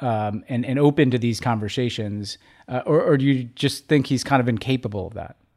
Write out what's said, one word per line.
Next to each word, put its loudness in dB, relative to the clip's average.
um, -2
and, -2
and -2
open 4
to 0
these 0
conversations? -4
Uh, -4
or, 2
or 4
do 2
you 2
just -4
think 2
he's 0
kind 2
of 2
incapable -2
of -14
that? -12